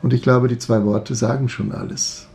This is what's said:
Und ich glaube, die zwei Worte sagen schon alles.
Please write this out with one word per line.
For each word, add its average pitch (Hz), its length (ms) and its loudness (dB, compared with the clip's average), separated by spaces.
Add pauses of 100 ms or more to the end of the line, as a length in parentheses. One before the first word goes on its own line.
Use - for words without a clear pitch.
Und 127 120 2
ich 120 80 2
glaube, 127 260 4
die 120 100 -2
zwei 113 260 2
Worte 104 300 0
sagen 123 360 0
schon - 220 -6
alles. - 640 -8